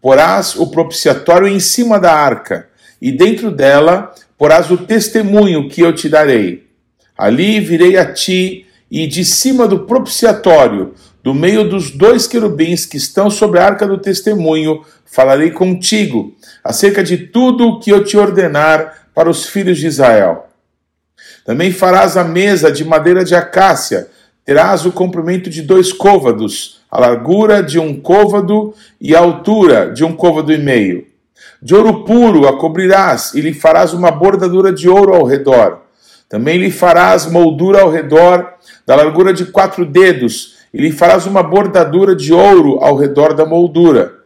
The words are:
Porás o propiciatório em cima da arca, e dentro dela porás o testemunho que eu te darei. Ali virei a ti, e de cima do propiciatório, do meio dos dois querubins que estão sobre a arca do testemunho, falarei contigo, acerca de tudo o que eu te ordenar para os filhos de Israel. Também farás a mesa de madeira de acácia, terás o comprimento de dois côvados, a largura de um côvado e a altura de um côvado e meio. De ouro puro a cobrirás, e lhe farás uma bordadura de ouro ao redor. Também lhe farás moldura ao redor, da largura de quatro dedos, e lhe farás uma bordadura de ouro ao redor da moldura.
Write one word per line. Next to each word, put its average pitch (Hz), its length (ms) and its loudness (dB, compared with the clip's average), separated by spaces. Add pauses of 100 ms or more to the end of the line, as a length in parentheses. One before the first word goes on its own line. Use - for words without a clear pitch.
Porás 160 540 0
o 143 160 -6
propiciatório 165 760 0
em 196 100 -2
cima 226 400 -2
da 175 160 2
arca, 123 540 -4 (340)
e 127 80 -4
dentro 202 400 0
dela 151 640 0 (240)
porás 156 320 2
o 180 60 2
testemunho 202 920 -2
que - 120 -6
eu 170 120 4
te 160 160 -8
darei. 131 600 0 (500)
Ali 180 400 0
virei 175 380 2
a 180 160 0
ti, 185 540 -6 (220)
e 156 200 -6
de 175 160 -6
cima 254 420 0
do 190 140 0
propiciatório, 170 1120 0 (300)
do 131 100 -4
meio 190 340 0
dos 170 220 -6
dois 208 380 2
querubins 175 580 -4
que - 100 -14
estão 190 320 -4
sobre 202 300 0
a - 60 4
arca 202 200 0
do 196 140 -4
testemunho, 160 840 -4 (220)
falarei 135 460 0
contigo, 180 840 -4 (260)
acerca 196 400 0
de 175 140 -4
tudo 240 500 -2
o 226 140 -2
que - 100 -6
eu 202 140 4
te 214 120 -4
ordenar 160 960 0
para 165 160 0
os 165 200 -6
filhos 185 300 -4
de 156 100 -4
Israel. 113 580 2 (1000)
Também 160 280 -4
farás 185 440 0
a 180 60 0
mesa 175 480 0
de 143 140 -6
madeira 175 400 0
de 175 100 -2
acácia, 170 720 -2 (360)
terás 160 420 0
o 180 60 -2
comprimento 180 580 -6
de 160 120 -12
dois 180 300 2
côvados, 120 960 -2
a - 120 -4
largura 165 600 2
de 160 200 -4
um 147 200 -8
côvado 208 720 0 (280)
e 151 160 2
a - 20 6
altura 170 720 2
de 120 140 -4
um 165 80 -4
côvado 156 400 -2
e 151 60 0
meio. 110 480 -2 (540)
De 139 140 -2
ouro 220 300 2
puro 208 420 4
a 135 100 2
cobrirás, 180 760 -2
e 143 60 -2
lhe 160 120 -6
farás 160 400 0
uma 175 200 0
bordadura 185 600 0
de 165 160 -2
ouro 190 240 4
ao 170 120 4
redor. 127 560 0 (480)
Também 139 300 -4
lhe 190 120 -2
farás 180 560 2
moldura 170 560 2
ao 175 80 4
redor, 165 640 2 (300)
da 131 100 2
largura 156 380 2
de 180 140 -4
quatro 190 380 -2
dedos, 147 720 0 (180)
e - 40 -10
lhe 151 140 -2
farás 175 340 2
uma 196 160 0
bordadura 185 720 0
de 147 180 -2
ouro 175 480 4
ao 139 160 2
redor 143 360 0
da 156 140 0
moldura. 165 680 0 (120)